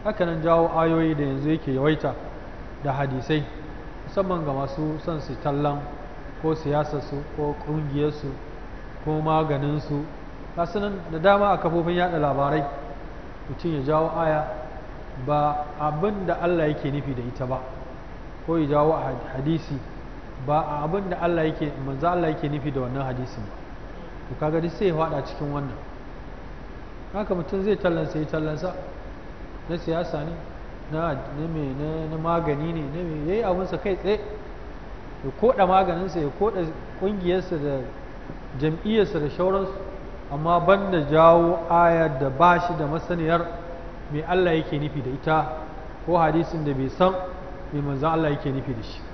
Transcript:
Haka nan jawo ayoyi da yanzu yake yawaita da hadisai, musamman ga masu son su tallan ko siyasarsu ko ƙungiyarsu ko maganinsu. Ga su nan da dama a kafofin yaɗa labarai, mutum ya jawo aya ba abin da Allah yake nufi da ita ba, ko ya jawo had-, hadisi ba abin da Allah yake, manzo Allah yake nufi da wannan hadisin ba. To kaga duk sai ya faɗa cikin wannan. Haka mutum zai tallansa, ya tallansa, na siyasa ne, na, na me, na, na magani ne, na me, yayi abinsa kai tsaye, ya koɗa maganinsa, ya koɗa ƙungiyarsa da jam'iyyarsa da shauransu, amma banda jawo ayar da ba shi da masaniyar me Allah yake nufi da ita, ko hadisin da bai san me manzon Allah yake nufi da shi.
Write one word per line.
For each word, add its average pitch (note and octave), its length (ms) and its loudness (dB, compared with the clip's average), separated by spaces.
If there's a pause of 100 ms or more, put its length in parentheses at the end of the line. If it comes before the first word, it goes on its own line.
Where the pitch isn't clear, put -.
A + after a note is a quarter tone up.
Haka G#3 220 0
nan E3 160 -2
jawo E3 260 6 (100)
ayoyi E3 360 4
da D3 100 0
yanzu C#3 260 0
yake D3+ 220 0
yawaita C#3+ 400 2 (720)
da C#3 80 0
hadisai, C3+ 500 0 (640)
musamman F#3 380 0
ga C#3+ 80 0
masu D3+ 500 -2
son D#3+ 180 -2
su - 120 -8 (100)
tallan C#3+ 360 2 (640)
ko A#3+ 120 2
siyasarsu D3 600 0 (200)
ko D3 180 0 (120)
ƙungiyarsu D3 640 -2 (760)
ko D#3 180 0
maganinsu. D3 840 2 (520)
Ga E3+ 100 0
su G#3 120 -4
nan G3+ 220 -2 (100)
da D#3+ 80 -4
dama G3+ 340 8
a E3+ 60 4
kafofin E3+ 380 2
yaɗa F3 240 4
labarai, C#3+ 420 4 (840)
mutum E3 240 -2
ya D3 100 0
jawo D#3 360 4
aya D#3 260 2 (800)
ba D3 380 2 (160)
abin F3 460 0
da E3+ 160 2
Allah E3+ 260 4
yake D3 240 -2
nufi C#3 220 -2
da A#2+ 80 -4
ita B2 240 -4
ba, B2+ 120 -2 (880)
ko E3 120 2
ya D3+ 100 4
jawo D3 240 6
had-, C3 440 -4
hadisi D3 420 0 (680)
ba D3 380 0
abin F#3+ 240 0
da F3+ 140 -2
Allah E3+ 220 4
yake, D#3 280 0 (140)
manzo C#3 200 -2
Allah F3 220 2
yake D#3 200 0
nufi D3 240 -2
da C3 80 0
wannan B2+ 260 -2
hadisin B2 380 -6
ba. - 120 -10 (720)
To C3 80 -6
kaga D#3 220 2
duk E3 100 -2
sai G3+ 160 0
ya E3+ 80 4
faɗa D#3 320 0
cikin C#3+ 260 -6
wannan. C#3 240 -4 (1400)
Haka G3+ 220 -2
mutum F#3 300 -2
zai G#3 120 4
tallansa, D#3+ 420 0
ya D#3 80 0
tallansa, D#3 460 -2 (960)
na E3+ 80 -2
siyasa E3 460 -2
ne, E3 100 -6 (600)
na, D#3+ 220 0
na C#3 380 -6
me, C#3+ 220 -2
na, D#3 360 -4
na D#3+ 60 -4
magani D#3+ 560 0
ne, E3 100 -4 (120)
na F3 80 -4
me, D#3 240 -4
yayi G#3 160 2
abinsa F#3 360 0
kai F#3+ 180 0
tsaye, G#3 240 0 (1040)
ya C3+ 60 -4 (100)
koɗa G#3 260 6
maganinsa, F3+ 540 4
ya C#3+ 80 0 (100)
koɗa G3 240 2 (380)
ƙungiyarsa F3+ 580 0
da C#3+ 200 0 (840)
jam'iyyarsa E3+ 580 2
da D3 120 0
shauransu, F#3+ 420 2 (580)
amma D#3+ 300 2
banda F#3 500 6
jawo E3+ 480 10 (100)
ayar E3+ 520 6
da F3+ 100 2
ba E3+ 300 8
shi E3+ 180 0
da D3+ 80 0
masaniyar E3 580 2 (680)
me D3+ 100 -2
Allah F3+ 320 4
yake D#3 240 0
nufi D3 240 -2
da B2+ 80 -4
ita, D3+ 360 2 (600)
ko D#3+ 100 2
hadisin D#3+ 480 2
da D3 80 0
bai C3+ 160 0
san F#3 240 4 (600)
me D3 80 -2
manzon C#3+ 320 0
Allah D#3+ 180 2
yake C#3+ 220 -2
nufi C3 240 -4
da G#2+ 60 -8
shi. - 180 -10 (140)